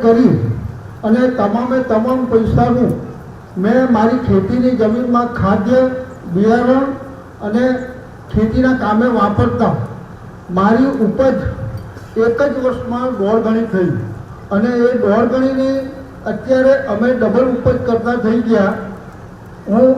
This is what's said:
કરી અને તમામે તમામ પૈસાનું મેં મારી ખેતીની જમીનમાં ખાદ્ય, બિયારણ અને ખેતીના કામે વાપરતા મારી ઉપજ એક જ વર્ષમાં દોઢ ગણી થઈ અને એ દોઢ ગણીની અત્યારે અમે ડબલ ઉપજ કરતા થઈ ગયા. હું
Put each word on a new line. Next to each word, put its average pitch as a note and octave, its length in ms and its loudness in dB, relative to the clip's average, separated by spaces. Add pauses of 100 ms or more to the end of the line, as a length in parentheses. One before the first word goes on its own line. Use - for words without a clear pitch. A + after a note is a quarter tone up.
કરી A3+ 340 4 (680)
અને A#3 200 2 (140)
તમામે A#3+ 400 0 (100)
તમામ B3 400 0
પૈસાનું A#3 640 2 (680)
મેં A3 220 2 (120)
મારી A#3 360 2
ખેતીની A#3+ 500 2
જમીનમાં A#3+ 560 0
ખાદ્ય, A#3 540 2 (420)
બિયારણ B3 600 2 (520)
અને G#3+ 220 0 (680)
ખેતીના B3+ 520 2
કામે A3 320 2
વાપરતા G#3+ 600 0 (840)
મારી A#3 340 4 (140)
ઉપજ B3+ 320 2 (880)
એક A#3 160 2
જ C#4+ 160 2
વર્ષમાં B3 580 -2
દોઢ G3+ 280 2
ગણી A3 280 0
થઈ F3+ 200 2 (600)
અને G#3+ 180 2 (180)
એ B3 100 2
દોઢ G#3+ 340 2
ગણીની C4 480 0 (460)
અત્યારે C4 480 2 (140)
અમે G#3+ 260 0
ડબલ A3 340 2
ઉપજ B3+ 380 0
કરતા A#3 320 0
થઈ A3+ 240 0
ગયા. G3+ 320 2 (920)
હું A#3 220 4 (100)